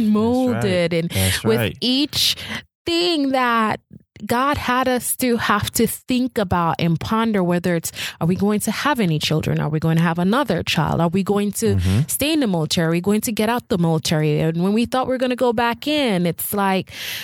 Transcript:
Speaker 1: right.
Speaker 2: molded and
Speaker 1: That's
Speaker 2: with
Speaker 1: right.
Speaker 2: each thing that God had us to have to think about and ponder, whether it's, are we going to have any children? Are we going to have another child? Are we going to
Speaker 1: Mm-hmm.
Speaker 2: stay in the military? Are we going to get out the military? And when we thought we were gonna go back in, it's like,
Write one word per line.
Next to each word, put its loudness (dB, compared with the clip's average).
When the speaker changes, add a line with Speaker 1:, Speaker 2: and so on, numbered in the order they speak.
Speaker 1:
right. 2
Speaker 2:
molded 2
and 0
Speaker 1:
That's 0
Speaker 2:
with 2
Speaker 1:
right. -2
Speaker 2:
each 0
thing 0
that 0
God 0
had 0
us -2
to 2
have 0
to 2
think -2
about 0
and 2
ponder, 0
whether 0
it's, -4
are 0
we 2
going 0
to -2
have 0
any 2
children? 0
Are -2
we -2
going 2
to 4
have 0
another 0
child? 0
Are 2
we 0
going 0
to 0
Speaker 1:
Mm-hmm. 2
Speaker 2:
stay -2
in 2
the 2
military? 0
Are 2
we 0
going 0
to -4
get 0
out -2
the 0
military? 2
And 0
when 2
we 2
thought 0
we 0
were -2
gonna -2
go 2
back -2
in, 2
it's -4
like, 0